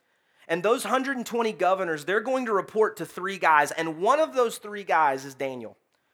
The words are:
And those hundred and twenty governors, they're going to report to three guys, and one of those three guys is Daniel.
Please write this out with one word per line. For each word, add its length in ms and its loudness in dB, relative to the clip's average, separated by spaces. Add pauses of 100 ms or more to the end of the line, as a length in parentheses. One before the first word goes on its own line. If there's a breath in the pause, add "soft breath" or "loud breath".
(480 soft breath)
And 160 -2
those 220 2
hundred 320 -2
and 80 -6
twenty 260 -2
governors, 540 0
they're 160 -2
going 240 -2
to 80 -4
report 440 0
to 80 -8
three 320 -10
guys, 360 4
and 260 -4
one 220 4
of 120 0
those 260 0
three 260 -12
guys 400 2
is 100 -16
Daniel. 400 -8 (380)